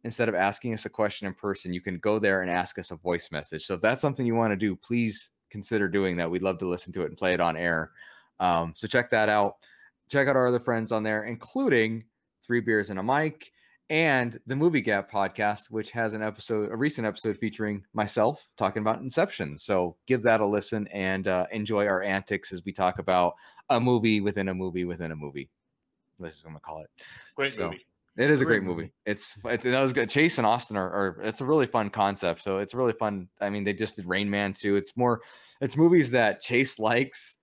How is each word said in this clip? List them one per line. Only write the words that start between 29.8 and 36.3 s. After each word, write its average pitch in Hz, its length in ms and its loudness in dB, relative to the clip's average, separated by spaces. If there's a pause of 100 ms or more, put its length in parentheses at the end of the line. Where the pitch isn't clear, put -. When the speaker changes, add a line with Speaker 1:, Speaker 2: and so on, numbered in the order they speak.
Speaker 1:
was 135 120 2
good. 120 160 0
Chase 160 280 2
and 117 100 2
Austin 107 300 0
are, 92 120 -2
are, 95 340 -2
it's - 180 -6
a 131 40 -4
really 143 220 4
fun 107 220 0
concept. 98 540 0
So 95 160 -2
it's 98 140 -6
really 120 200 2
fun. 101 340 -4 (140)
I 101 80 -2
mean, 101 160 -4
they 101 80 0
just 101 240 -4
did 95 80 -12
Rain 98 240 0
Man 101 240 0
two. 101 240 0
It's 98 180 -4
more, 120 260 2 (400)
it's 131 140 -4
movies 160 360 6
that 110 300 2